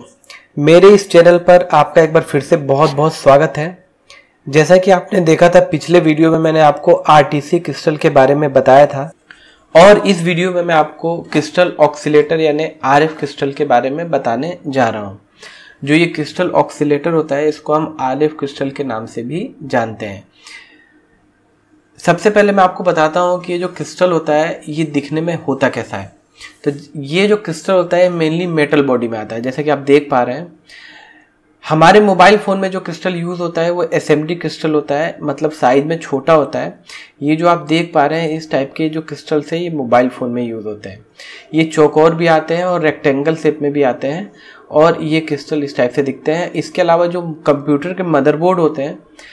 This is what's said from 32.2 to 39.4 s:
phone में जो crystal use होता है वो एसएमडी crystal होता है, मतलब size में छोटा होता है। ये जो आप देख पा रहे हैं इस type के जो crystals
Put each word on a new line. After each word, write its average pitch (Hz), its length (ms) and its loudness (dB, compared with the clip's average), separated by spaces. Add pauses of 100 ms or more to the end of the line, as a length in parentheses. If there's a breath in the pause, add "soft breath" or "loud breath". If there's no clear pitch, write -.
phone 196 200 -4
में 190 120 -4
जो 185 100 -8
crystal 180 340 -8
use 175 260 -8
होता 170 220 -4
है 170 80 0
वो 175 140 -2
एसएमडी 156 500 -2
crystal 160 400 -6
होता 147 200 -2
है, 156 280 -4
मतलब 151 300 -4
size 139 340 2
में 165 120 -4
छोटा 143 340 -2
होता 143 260 0
है। 160 200 -8 (440 loud breath)
ये 147 140 0
जो 170 120 0
आप 170 200 0
देख 165 260 -2
पा 147 120 2
रहे 156 140 -2
हैं 165 100 -4
इस 160 200 -8
type 139 260 -4
के 160 120 -2
जो 160 140 -8
crystals 151 500 -6